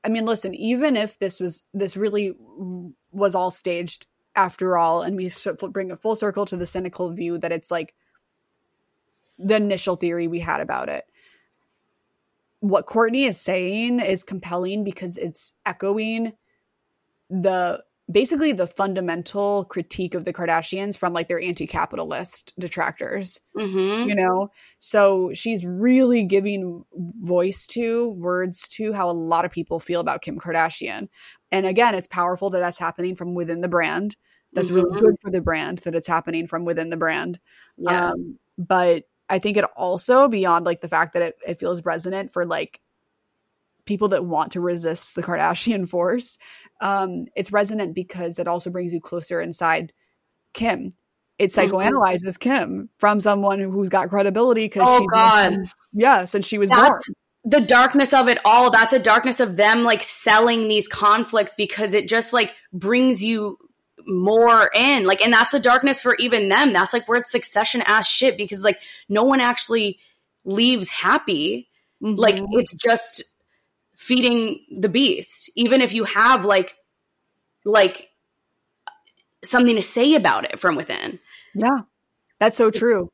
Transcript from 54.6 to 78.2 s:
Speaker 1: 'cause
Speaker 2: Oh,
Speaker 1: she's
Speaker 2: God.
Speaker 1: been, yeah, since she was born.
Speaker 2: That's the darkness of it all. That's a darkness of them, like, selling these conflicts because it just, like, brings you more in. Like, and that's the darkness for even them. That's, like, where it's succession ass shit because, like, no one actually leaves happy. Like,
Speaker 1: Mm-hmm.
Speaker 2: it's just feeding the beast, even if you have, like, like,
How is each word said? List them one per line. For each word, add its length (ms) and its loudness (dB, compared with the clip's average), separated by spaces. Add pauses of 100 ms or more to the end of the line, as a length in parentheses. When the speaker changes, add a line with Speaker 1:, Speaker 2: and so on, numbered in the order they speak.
Speaker 1:
'cause 180 2
Speaker 2:
Oh, 140 8
Speaker 1:
she's 100 -2
Speaker 2:
God. 400 6
Speaker 1:
been, 200 -4 (220)
yeah, 340 4
since 200 -4
she 120 -4
was 120 2
born. 120 8
Speaker 2:
That's 280 4 (340)
the 160 4
darkness 540 4
of 140 6
it 160 2
all. 260 6
That's 220 4
a 80 4
darkness 400 2
of 160 0
them, 260 4
like, 200 2
selling 640 2
these 180 2
conflicts 680 2
because 380 -4
it 160 2
just, 240 0
like, 200 2 (200)
brings 520 2
you 340 -2 (480)
more 680 6
in. 300 4
Like, 200 2
and 80 4
that's 200 4
the 80 2
darkness 420 4
for 140 2
even 320 0
them. 240 4
That's, 200 2
like, 160 -2
where 100 2
it's 120 -4
succession 520 -2
ass 260 2
shit 280 2
because, 280 -8
like, 160 2 (280)
no 160 2
one 160 4
actually 580 0 (460)
leaves 460 2
happy. 800 -2 (320)
Like, 360 2
Speaker 1:
Mm-hmm. 220 -2
Speaker 2:
it's 160 -2
just 480 -2 (720)
feeding 760 0
the 180 -4
beast, 680 -2
even 260 4
if 140 0
you 100 -2
have, 400 2
like, 300 2 (920)
like, 460 2 (1300)